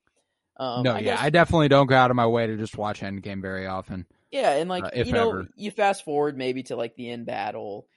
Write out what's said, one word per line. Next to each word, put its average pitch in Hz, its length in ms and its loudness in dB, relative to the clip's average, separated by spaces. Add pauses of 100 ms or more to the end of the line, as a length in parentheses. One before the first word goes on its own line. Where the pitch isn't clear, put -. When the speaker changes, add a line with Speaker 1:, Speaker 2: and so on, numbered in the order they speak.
(580)
Speaker 1:
Um, 123 260 -4
Speaker 2:
No, 123 120 2
Speaker 1:
I 110 40 -4
Speaker 2:
yeah, 107 160 -2
Speaker 1:
guess - 60 -2
Speaker 2:
I 139 80 2
definitely 160 400 4
don't 139 180 6
go 131 80 4
out 127 160 8
of 123 60 2
my 120 100 4
way 117 200 2
to 110 100 -4
just 107 200 -8
watch 104 220 -4
Endgame 98 420 -8
very 95 260 -6
often. 95 380 -8 (260)
Speaker 1:
Yeah, 240 240 0
and, 165 140 0
like, 180 140 -4
Speaker 2:
Uh, 165 100 -6
if 117 140 -2
Speaker 1:
you - 60 -2
know, - 160 2
Speaker 2:
ever. 95 260 -6
Speaker 1:
you 202 160 -10
fast 196 320 0
forward 147 340 -2
maybe 127 260 -4
to, 127 120 -8
like, 117 200 -6
the 120 140 -12
end 120 180 -10
battle 107 680 -8